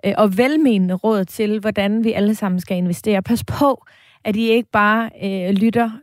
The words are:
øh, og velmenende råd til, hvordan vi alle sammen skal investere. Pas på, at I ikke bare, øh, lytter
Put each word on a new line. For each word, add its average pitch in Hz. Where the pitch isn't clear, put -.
øh, 202
og 202
velmenende 247
råd 202
til, 214
hvordan 208
vi 220
alle 208
sammen 185
skal 185
investere. 180
Pas 233
på, -
at 214
I 226
ikke 226
bare, 220
øh, 190
lytter 226